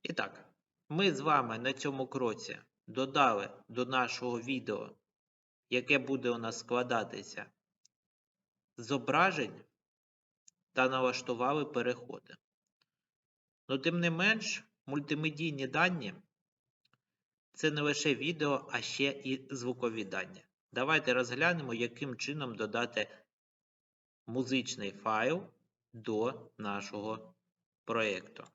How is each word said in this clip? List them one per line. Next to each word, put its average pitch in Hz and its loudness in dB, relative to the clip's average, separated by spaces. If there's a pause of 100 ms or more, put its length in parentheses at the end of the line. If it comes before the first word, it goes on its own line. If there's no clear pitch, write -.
І - -6
так, - -6 (400)
ми 170 6
з 131 -2
вами 135 4
на 127 0
цьому 135 -2
кроці 120 -2 (280)
додали 131 4 (180)
до 120 0
нашого 123 0
відео, 120 -4 (720)
яке 127 4
буде 127 2
у 117 0
нас 113 -4
складатися, 117 -2 (1300)
зображень 139 2 (1080)
та 127 4
налаштували 131 0
переходи. - -4 (1300)
Ну, 135 0
тим 170 0
не 170 2
менш, 202 0 (220)
мультимедійні 151 -2
дані — 147 0 (1400)
це - 0
не 151 -2
лише 147 2
відео, 147 0
а 120 -2
ще 139 0
і 135 -4
звукові 120 -2
дані. 92 -8 (280)
Давайте 139 2
розглянемо, 127 2
яким 120 -2
чином 139 -6
додати 107 -2 (1200)
музичний 117 0
файл 117 0 (500)
до 113 -2
нашого 104 -6 (500)
проєкту. 110 -2 (100)